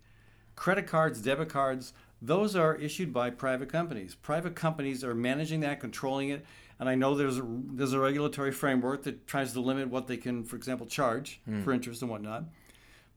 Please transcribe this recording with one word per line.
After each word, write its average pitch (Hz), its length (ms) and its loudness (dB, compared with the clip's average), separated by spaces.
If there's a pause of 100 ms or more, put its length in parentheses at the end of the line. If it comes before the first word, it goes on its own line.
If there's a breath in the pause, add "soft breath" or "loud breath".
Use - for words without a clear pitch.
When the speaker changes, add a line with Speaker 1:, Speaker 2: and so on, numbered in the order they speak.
(560 soft breath)
Speaker 1:
Credit 190 320 0
cards, 156 340 2
debit 139 280 0
cards, 135 440 0 (280 soft breath)
those 190 340 4
are 160 200 6
issued 147 360 -4
by 123 180 2
private 131 400 -2
companies. 147 460 -4
Private 170 400 -2
companies 139 480 0
are 123 120 -2
managing 143 460 0
that, 143 180 0
controlling 139 500 -2
it. 143 160 -4 (340 loud breath)
And 123 100 -2
I 131 60 4
know 135 200 6
there's 139 220 2
a, 131 80 -2
there's 127 480 -2
a 135 60 4
regulatory 143 520 2
framework 131 520 2
that 131 240 -8
tries 135 260 -2
to 127 80 -2
limit 131 280 0
what 123 180 -2
they 123 100 -2
can, 120 260 -4
for 120 120 -8
example, 120 320 -6
charge 131 580 0
Speaker 2:
Hmm. 107 180 -2
Speaker 1:
for 135 100 2
interest 123 280 -2
and 127 80 -4
whatnot. 107 360 -6 (720 loud breath)